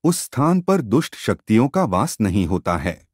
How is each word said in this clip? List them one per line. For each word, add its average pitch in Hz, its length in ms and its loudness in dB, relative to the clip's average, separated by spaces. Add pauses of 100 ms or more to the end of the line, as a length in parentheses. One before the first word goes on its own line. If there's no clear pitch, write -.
उस 170 140 2
स्थान 165 420 0
पर 190 200 0
दुष्ट 123 340 0
शक्तियों 110 540 0
का 185 160 0
वास 104 360 -2
नहीं 95 260 0
होता 87 300 -2
है। 80 380 -8